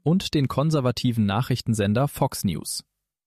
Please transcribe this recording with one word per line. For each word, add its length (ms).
und 320
den 140
konservativen 760
Nachrichtensender 840
Fox 360
News. 400